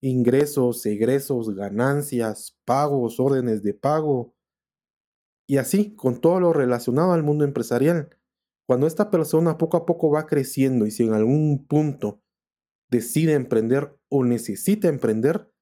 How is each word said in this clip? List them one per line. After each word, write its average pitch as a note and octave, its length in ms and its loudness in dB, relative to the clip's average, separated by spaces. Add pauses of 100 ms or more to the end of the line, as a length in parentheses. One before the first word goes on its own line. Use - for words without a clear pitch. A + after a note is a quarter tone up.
ingresos, B2+ 840 0
egresos, A2+ 640 -2
ganancias, A#2 1120 -4
pagos, C3+ 540 -2
órdenes B2 460 0
de G2+ 100 -2
pago, D3 640 -2 (1120)
y C#3 60 2
así, G3 400 0
con B2 240 -2
todo F3 200 2
lo F3 120 2
relacionado C3 600 0
al E3 100 2
mundo D3 200 0
empresarial. C#3+ 680 0 (560)
Cuando B2+ 200 2
esta G3+ 240 0
persona D#3+ 460 2
poco E3 220 0
a E3 80 -4
poco E3 240 0
va D3+ 160 0
creciendo C3+ 600 0
y G#2+ 40 -2
si A#2 140 0
en A2 100 2
algún C#3+ 520 2
punto D3 560 -2 (680)
decide D3+ 420 0
emprender B2+ 680 0 (120)
o C#3 140 0
necesita A#2+ 640 -2
emprender C3+ 600 -2 (120)